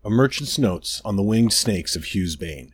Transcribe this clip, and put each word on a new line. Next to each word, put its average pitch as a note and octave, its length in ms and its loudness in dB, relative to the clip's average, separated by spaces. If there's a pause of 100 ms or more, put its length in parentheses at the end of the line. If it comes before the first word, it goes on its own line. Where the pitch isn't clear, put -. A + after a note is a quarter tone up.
A G#2 40 -6
Merchant's C3 480 2
Notes G2 460 -2
on G2+ 140 -2
the G2 40 2
Winged A2 300 4
Snakes F#2 460 -2
of D#2+ 80 -8
Hugh's F2 320 -2
Bane. D2 360 -12